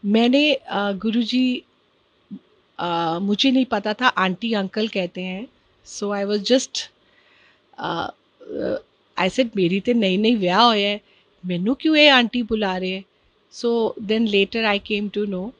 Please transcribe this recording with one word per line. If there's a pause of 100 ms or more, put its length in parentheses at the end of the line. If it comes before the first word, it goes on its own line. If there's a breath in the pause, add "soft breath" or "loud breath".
मैंने,
अ,
गुरु
जी, (1160)
अ,
मुझे
नहीं
पता
था
आंटी
अंकल
कहते
हैं। (400)
So
I
was
just, (920 soft breath)
अ, (300)
अ, (380)
I
said,
"मेरी
ते
नई
नई
विआह
होया
है, (440 soft breath)
मैनू
क्यों
ये
आंटी
बुला
रहे
हैं?" (480)
So
then
later
I (120)
came
to
know।